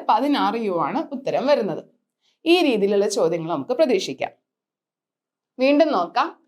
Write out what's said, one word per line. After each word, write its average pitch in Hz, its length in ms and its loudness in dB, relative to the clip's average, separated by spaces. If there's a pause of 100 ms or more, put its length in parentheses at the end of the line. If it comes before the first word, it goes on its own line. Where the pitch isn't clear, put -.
പതിനാറ് 226 480 0
യു 196 240 -2
ആണ് 196 320 -4
ഉത്തരം 175 340 -4
വരുന്നത്. 226 380 0 (600)
ഈ 349 180 4
രീതിയിലുള്ള 208 460 2
ചോദ്യങ്ങൾ 165 420 -2
നമുക്ക് 143 220 -4
പ്രതീക്ഷിക്കാം. 196 580 0 (1300)
വീണ്ടും 285 340 4
നോക്കാം. 240 560 -2